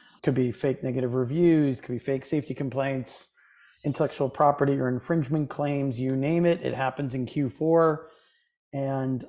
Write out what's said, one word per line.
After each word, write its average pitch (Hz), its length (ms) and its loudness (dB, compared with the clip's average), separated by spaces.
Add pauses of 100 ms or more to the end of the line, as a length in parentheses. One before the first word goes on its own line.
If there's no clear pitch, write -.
(240)
Could 139 100 4
be 123 160 2
fake 131 320 -2
negative 127 320 -2
reviews, 147 680 4
could - 120 -10
be 120 80 -4
fake 135 240 -4
safety 143 300 -4
complaints, 135 760 -4 (560)
intellectual 143 440 0
property 143 520 4
or 127 80 0
infringement 143 600 -2
claims, 139 520 -4
you 131 160 -2
name 160 280 2
it, 170 180 4
it 131 120 -2
happens 131 400 -2
in 131 100 -2
Q 139 240 -2
four. 160 600 2 (640)
And 135 560 -4